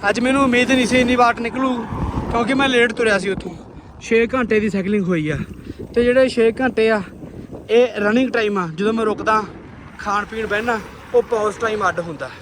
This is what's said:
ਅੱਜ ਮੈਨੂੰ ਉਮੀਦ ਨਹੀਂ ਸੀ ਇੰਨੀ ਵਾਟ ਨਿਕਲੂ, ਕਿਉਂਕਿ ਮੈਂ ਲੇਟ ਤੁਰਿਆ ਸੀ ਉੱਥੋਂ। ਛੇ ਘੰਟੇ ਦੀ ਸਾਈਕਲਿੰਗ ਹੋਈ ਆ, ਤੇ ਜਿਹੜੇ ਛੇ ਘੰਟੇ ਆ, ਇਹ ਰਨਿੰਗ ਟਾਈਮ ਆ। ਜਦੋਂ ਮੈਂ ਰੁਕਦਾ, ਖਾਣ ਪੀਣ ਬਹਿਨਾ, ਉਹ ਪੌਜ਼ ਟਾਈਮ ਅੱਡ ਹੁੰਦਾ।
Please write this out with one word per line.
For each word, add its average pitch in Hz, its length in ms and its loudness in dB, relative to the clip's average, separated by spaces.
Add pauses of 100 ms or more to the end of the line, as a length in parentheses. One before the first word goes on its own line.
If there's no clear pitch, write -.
ਅੱਜ 208 120 2
ਮੈਨੂੰ 262 240 4
ਉਮੀਦ 247 260 4
ਨਹੀਂ 254 160 4
ਸੀ 254 140 4
ਇੰਨੀ 247 160 2
ਵਾਟ 233 240 4
ਨਿਕਲੂ, 240 460 -2 (440)
ਕਿਉਂਕਿ 233 240 0
ਮੈਂ 269 140 2
ਲੇਟ 240 240 4
ਤੁਰਿਆ 220 260 2
ਸੀ 185 120 -2
ਉੱਥੋਂ। 185 240 -6 (460)
ਛੇ 226 260 2
ਘੰਟੇ 220 340 2
ਦੀ 208 100 0
ਸਾਈਕਲਿੰਗ 196 340 0
ਹੋਈ 165 240 0
ਆ, 147 80 -4 (580)
ਤੇ 240 100 4
ਜਿਹੜੇ 254 240 4
ਛੇ 226 240 2
ਘੰਟੇ 226 380 0
ਆ, 208 120 0 (680)
ਇਹ 240 260 6
ਰਨਿੰਗ 220 340 2
ਟਾਈਮ 208 280 0
ਆ। 175 160 -2
ਜਦੋਂ 202 180 0
ਮੈਂ 226 120 -2
ਰੁਕਦਾ, 214 400 0 (540)
ਖਾਣ 208 260 -4
ਪੀਣ 220 220 -8
ਬਹਿਨਾ, 214 340 -2 (340)
ਉਹ 240 80 6
ਪੌਜ਼ 214 360 -2
ਟਾਈਮ 214 300 -2
ਅੱਡ 170 120 -2
ਹੁੰਦਾ। 143 300 -8 (120)